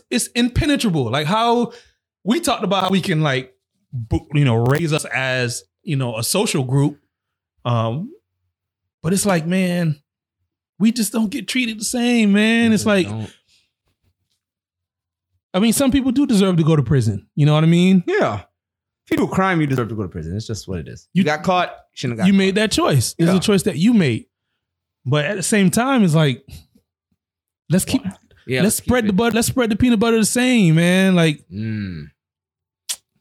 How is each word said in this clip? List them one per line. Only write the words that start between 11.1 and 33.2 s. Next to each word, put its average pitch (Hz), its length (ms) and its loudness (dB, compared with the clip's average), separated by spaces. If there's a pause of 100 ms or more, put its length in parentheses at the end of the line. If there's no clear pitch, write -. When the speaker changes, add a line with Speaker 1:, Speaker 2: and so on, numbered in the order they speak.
Speaker 1:
don't 220 160 -2
get 214 180 -10
treated 226 320 -4
the 214 60 -10
same, 240 460 0
man. 226 420 2
It's 208 120 0
Speaker 2:
We 220 60 2
Speaker 1:
like, 190 180 2
Speaker 2:
don't. 107 220 -8 (2250)
Speaker 1:
I 185 60 0
mean, 226 120 2
some 269 200 2
people 269 200 0
do 277 140 2
deserve 196 320 2
to 165 60 2
go 160 120 4
to 147 80 2
prison. 113 520 0
You 147 100 2
know 151 80 4
what 156 100 4
I 160 40 4
mean? 180 400 4
Speaker 2:
Yeah. 143 340 -2 (640)
If - 60 -6
you 330 60 0
do 233 60 0
a 175 60 -2
crime, 185 320 0
you 151 60 0
deserve 127 220 -2
to 113 60 -8
go 107 80 -6
to 87 60 -8
prison. 82 260 -10
It's 107 120 -8
just - 200 -10
what 92 120 -6
it 73 100 -12
is. - 240 -18
You 180 80 2
Speaker 1:
You, 190 40 -4
Speaker 2:
got 151 180 -4
caught, 180 300 -2 (200)
shouldn't 120 260 -8
have 185 60 0
got - 20 4
Speaker 1:
you 196 60 4
Speaker 2:
caught. 196 60 4
Speaker 1:
made 190 160 0
that 214 160 0
choice. 220 460 0
It's 165 120 2
Speaker 2:
Yeah. 190 80 2
Speaker 1:
a - 20 4
choice 202 240 0
that 131 140 -2
you 208 160 2
made. 151 320 0 (800)
But 147 200 0
at - 120 -6
the 170 60 -6
same 196 260 2
time, 247 340 2
it's 160 120 2
like, 147 300 2 (1200)
let's 180 160 0
keep, - 180 -4
Speaker 2:
Yeah, - 580 -8
Speaker 1:
let's - 20 2
Speaker 2:
let's 214 180 0
keep - 80 -18
Speaker 1:
spread 247 160 2
the 208 40 0
Speaker 2:
it. 196 60 0
Speaker 1:
butter, 233 200 0
let's 226 120 0
spread 233 220 -2
the 220 80 -2
peanut 240 240 2
butter 226 160 2
the 220 80 2
same, 240 500 2
man. 185 400 2
Like, 160 340 0
Speaker 2:
Mm. 98 580 -8 (1120)